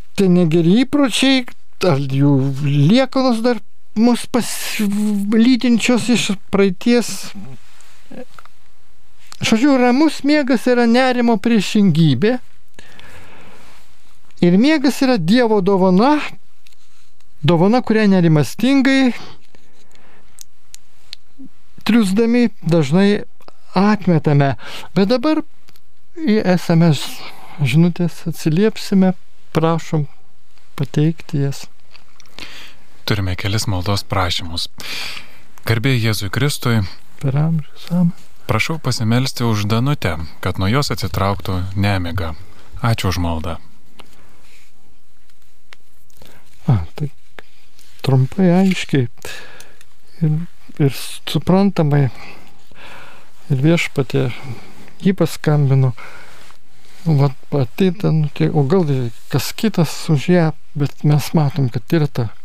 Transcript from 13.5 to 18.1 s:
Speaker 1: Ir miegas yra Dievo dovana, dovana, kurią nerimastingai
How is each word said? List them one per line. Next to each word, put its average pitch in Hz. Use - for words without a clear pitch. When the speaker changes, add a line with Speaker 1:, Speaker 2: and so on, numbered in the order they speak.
Speaker 1:
Ir 180
miegas 285
yra 254
Dievo 214
dovana, 190
dovana, 190
kurią 220
nerimastingai 240